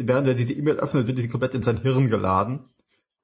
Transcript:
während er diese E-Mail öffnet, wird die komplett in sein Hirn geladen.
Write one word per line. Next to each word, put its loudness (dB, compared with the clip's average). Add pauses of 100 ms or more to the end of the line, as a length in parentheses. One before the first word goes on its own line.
während 2
er 4
diese -2
E-Mail 0
öffnet, 0
wird -2
die -2
komplett -4
in -2
sein 0
Hirn 2
geladen. 0 (580)